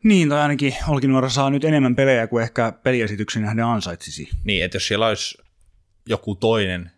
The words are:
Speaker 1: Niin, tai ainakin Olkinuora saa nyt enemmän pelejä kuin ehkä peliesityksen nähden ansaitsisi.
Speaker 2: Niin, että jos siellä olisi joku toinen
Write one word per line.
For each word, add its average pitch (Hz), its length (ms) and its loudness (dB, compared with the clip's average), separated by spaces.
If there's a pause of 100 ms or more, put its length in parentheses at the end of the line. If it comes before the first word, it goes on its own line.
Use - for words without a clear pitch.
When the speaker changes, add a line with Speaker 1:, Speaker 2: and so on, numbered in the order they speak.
Speaker 1:
Niin, 190 260 6
tai 147 120 2
ainakin 143 360 0 (120)
Olkinuora 131 400 2
saa 135 220 0
nyt 139 140 -2
enemmän 135 320 2
pelejä 131 300 2
kuin 117 160 -2
ehkä 113 300 -2 (100)
peliesityksen 107 600 -2
nähden 110 220 -2
ansaitsisi. 95 640 -6 (160)
Speaker 2:
Niin, 92 200 0
että 90 120 -6
jos 90 120 -4
siellä 107 180 0
olisi - 320 -4 (680)
joku 107 280 -4
toinen 95 640 -2